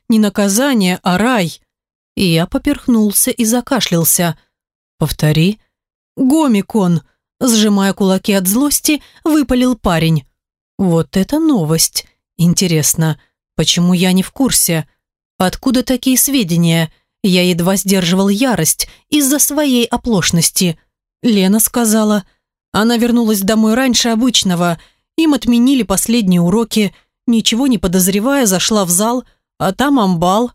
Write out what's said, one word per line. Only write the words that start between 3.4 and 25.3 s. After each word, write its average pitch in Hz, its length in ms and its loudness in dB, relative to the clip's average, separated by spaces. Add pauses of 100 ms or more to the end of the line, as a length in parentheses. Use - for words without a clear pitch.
закашлялся. 185 920 -2 (600)
«Повтори». 160 600 0 (580)
«Гомик 262 580 0
он», 175 280 0 (380)
сжимая 208 540 2
кулаки 190 380 0
от 190 140 0
злости, 277 560 -2 (220)
выпалил 254 520 0
парень. 160 480 0 (540)
«Вот 165 380 -2
это 196 220 0
новость. 175 680 0 (300)
Интересно, 165 840 0 (360)
почему 175 360 0
я 185 200 2
не 185 100 2
в - 100 -10
курсе? 170 560 -2 (500)
Откуда 233 440 0
такие 254 360 -2
сведения?» 170 720 0 (320)
Я 180 240 2
едва 180 300 0
сдерживал 190 540 0
ярость 202 580 -2 (220)
из-за 277 280 0
своей 277 460 0
оплошности. 180 920 -2 (440)
Лена 208 380 2
сказала... 214 640 0 (480)
Она 233 240 0
вернулась 226 460 0
домой 220 320 2
раньше 247 340 0
обычного. 185 720 0 (380)
Им 311 160 2